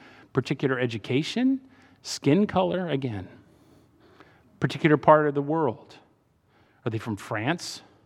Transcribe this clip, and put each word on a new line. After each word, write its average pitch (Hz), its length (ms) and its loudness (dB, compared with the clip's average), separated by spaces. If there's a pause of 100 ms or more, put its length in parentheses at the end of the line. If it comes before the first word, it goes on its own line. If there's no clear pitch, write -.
(340)
particular 131 440 -2
education, 135 840 -2 (400)
skin 170 440 2
color, 180 440 -2
again, 123 400 -6 (1300)
particular 151 380 2
part 151 300 6
of 143 80 -2
the 143 60 0
world. 143 540 -4 (880)
Are - 40 -4
they 110 100 -4
from 107 160 -8
France? 120 680 -6 (240)